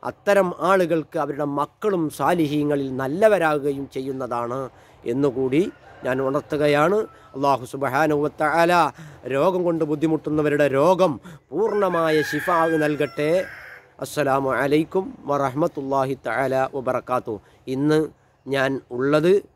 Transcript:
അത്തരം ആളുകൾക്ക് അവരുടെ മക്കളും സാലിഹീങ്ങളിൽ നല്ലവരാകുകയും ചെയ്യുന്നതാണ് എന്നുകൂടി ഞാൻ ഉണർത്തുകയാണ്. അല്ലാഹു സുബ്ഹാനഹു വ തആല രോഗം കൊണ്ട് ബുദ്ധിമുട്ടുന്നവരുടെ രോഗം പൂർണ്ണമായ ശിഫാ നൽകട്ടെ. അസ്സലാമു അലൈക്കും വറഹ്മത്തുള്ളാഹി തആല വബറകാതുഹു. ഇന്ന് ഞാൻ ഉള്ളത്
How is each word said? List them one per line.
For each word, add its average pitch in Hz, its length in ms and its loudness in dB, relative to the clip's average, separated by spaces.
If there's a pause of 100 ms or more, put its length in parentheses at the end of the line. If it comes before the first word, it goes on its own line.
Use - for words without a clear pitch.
അത്തരം 196 440 2 (120)
ആളുകൾക്ക് 170 600 2
അവരുടെ 147 260 -2
മക്കളും 151 640 -2
സാലിഹീങ്ങളിൽ 147 840 0
നല്ലവരാകുകയും 147 960 2
ചെയ്യുന്നതാണ് 127 760 -6 (360)
എന്നുകൂടി 131 680 0 (320)
ഞാൻ 131 180 0
ഉണർത്തുകയാണ്. 147 760 0 (380)
അല്ലാഹു 135 300 0
സുബ്ഹാനഹു 143 600 0
വ 147 40 -2 (120)
തആല 170 300 2 (560)
രോഗം 170 360 0
കൊണ്ട് 170 200 0
ബുദ്ധിമുട്ടുന്നവരുടെ 147 840 0
രോഗം 165 460 2 (360)
പൂർണ്ണമായ 175 720 0
ശിഫാ 151 440 -2
നൽകട്ടെ. 151 640 0 (720)
അസ്സലാമു 135 520 0
അലൈക്കും 156 520 0 (200)
വറഹ്മത്തുള്ളാഹി 139 1000 -2
തആല 131 300 -2 (200)
വബറകാതുഹു. 123 640 -4 (280)
ഇന്ന് 143 320 2 (460)
ഞാൻ 135 260 0 (200)
ഉള്ളത് 151 420 2 (220)